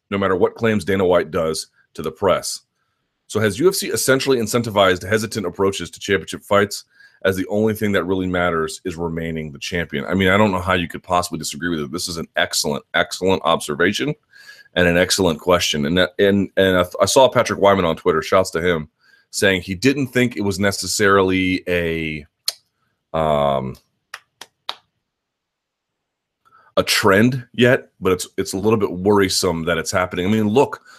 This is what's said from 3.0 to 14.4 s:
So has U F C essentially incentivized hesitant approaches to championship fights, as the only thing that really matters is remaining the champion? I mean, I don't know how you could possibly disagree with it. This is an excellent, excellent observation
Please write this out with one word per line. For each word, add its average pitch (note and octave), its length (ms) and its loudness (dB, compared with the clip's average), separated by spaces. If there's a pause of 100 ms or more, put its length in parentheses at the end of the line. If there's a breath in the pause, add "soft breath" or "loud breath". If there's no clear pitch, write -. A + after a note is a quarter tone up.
So G#2+ 120 -4
has G#2 180 0
U E3+ 120 4
F F#3+ 60 0
C - 120 -6
essentially C3 500 0
incentivized G2+ 720 0
hesitant G#2+ 380 -2
approaches F2 460 -2
to - 80 -20
championship - 440 -4
fights, G2+ 400 0 (400 soft breath)
as F#2+ 140 2
the F#2+ 100 -4
only G#2+ 260 0
thing G#2 200 -2
that F2+ 100 0
really F#2 240 -2
matters F2 560 -2
is E2+ 140 -8
remaining E2 540 -6
the C2+ 60 -18
champion? D#2 480 -6
I D#2 80 -4
mean, F#2+ 140 2
I F#2+ 100 4
don't G#2 140 4
know F#2 80 -2
how F2+ 140 -2
you F2 160 -2
could - 120 -12
possibly F2 380 -2
disagree D#2+ 300 -6
with E2 100 -2
it. C#2 120 -8
This F2+ 180 -6
is E2+ 80 -8
an D#2+ 180 -10
excellent, D#2 480 -2 (100)
excellent F2+ 500 0
observation E2+ 680 -2 (600 loud breath)